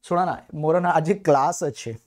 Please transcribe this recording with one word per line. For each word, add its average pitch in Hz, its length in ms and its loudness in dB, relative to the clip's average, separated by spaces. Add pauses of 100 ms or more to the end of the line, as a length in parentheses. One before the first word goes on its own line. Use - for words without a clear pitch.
ଶୁଣ 175 200 -2
ନା, 165 100 -4 (200)
ମୋର 156 260 0
ନା 175 100 0
ଆଜି 160 240 2
କ୍ଲାସ୍ 151 500 2
ଅଛି 123 280 -8 (140)